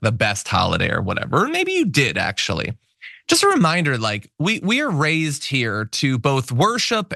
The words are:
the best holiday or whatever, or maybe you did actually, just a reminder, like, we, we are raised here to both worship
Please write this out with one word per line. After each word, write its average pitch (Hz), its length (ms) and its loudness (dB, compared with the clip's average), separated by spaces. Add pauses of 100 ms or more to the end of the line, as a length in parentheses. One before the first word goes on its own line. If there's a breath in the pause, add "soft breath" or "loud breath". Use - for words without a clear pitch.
the 110 100 2
best 107 360 0
holiday 90 440 2
or - 80 0
whatever, 98 440 0
or 277 40 -2
maybe 359 240 -2
you 339 140 2
did 131 320 0
actually, 92 560 -4 (540 loud breath)
just 339 140 4
a 403 60 6
reminder, 170 500 2
like, 104 400 -4
we, 190 220 0
we 233 200 0
are 302 100 -2
raised 156 540 0
here 113 400 -2
to 131 340 -2
both 135 320 0
worship 214 640 0